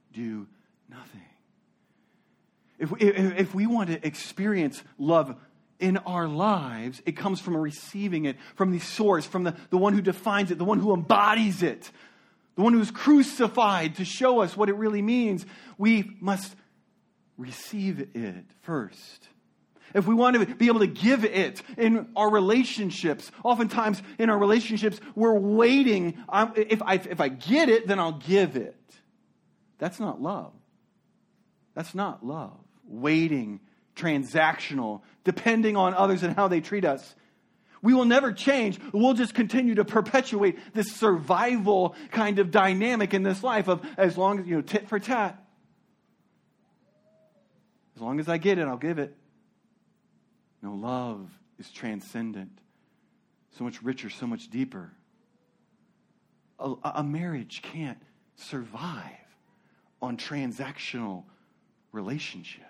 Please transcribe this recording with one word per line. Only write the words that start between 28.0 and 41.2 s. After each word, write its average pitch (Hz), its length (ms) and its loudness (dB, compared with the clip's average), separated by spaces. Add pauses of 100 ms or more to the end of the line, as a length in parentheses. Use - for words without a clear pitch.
give 156 420 2
it. - 240 -8 (1000)
That's 180 200 -6
not 170 240 -6
love. 156 300 -8 (1200)
That's 165 180 -12
not 190 320 -8
love. 135 320 -10 (280)
Waiting, 135 760 -2 (380)
transactional, 143 1040 -2 (240)
depending 214 520 2
on 185 180 4
others 185 280 2
and 170 140 -2
how 196 100 2
they 175 140 2
treat 202 240 -4
us. 139 320 -2 (640)
We 226 100 6
will 254 120 6
never 240 280 4
change. 233 460 0 (140)
We'll 240 220 4
just 226 200 0
continue 240 400 2
to 208 100 2
perpetuate 214 720 2 (160)
this 214 200 -2
survival 190 1040 2 (160)